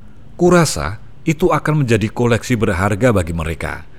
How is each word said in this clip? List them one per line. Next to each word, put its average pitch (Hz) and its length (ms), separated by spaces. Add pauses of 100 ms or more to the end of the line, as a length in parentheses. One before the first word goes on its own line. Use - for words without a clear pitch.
(360)
Kurasa 151 640 (240)
itu 165 240
akan 151 400
menjadi 107 240
koleksi 120 480
berharga 104 480
bagi 90 240
mereka, 78 560 (100)